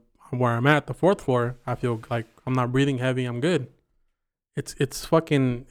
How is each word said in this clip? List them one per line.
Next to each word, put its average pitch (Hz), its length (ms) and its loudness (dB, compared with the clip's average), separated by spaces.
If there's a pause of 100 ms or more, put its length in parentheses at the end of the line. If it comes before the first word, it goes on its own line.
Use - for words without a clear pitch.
(300)
where 123 220 0
I'm 117 160 0
at, 147 180 4
the 131 80 -8
fourth 190 280 2
floor. 123 340 0 (100)
I 123 80 -4
feel 117 340 -4
like 117 180 -4 (200)
I'm 127 60 -2
not 127 180 0
breathing 135 280 2
heavy. 127 260 -2
I'm 120 160 -6
good. 147 260 0 (880)
It's, - 240 -10
it's - 260 -4
fucking, 135 680 0